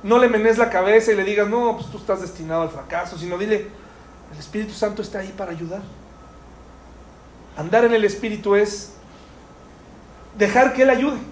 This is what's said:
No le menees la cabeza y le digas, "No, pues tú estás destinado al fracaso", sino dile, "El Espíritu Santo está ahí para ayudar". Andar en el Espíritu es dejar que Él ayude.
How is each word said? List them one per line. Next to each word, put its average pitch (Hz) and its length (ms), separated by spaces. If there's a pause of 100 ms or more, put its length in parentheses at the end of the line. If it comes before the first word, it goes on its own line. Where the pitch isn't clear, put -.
No 226 160
le 247 100
menees 220 300
la 233 100
cabeza 214 440
y 208 40
le 196 80
digas, 202 240
"No, 233 280
pues - 140
tú 208 60
estás 190 240
destinado 165 400
al 160 100
fracaso", - 460
sino 175 220
dile, 208 280 (640)
"El - 60
Espíritu 214 360
Santo 208 260
está 202 200
ahí 190 140
para 185 180
ayudar". 170 280 (1800)
Andar 185 280
en 233 100
el 220 100
Espíritu 208 520
es - 380 (1400)
dejar 247 380
que 262 80
Él 262 80
ayude. 254 280 (140)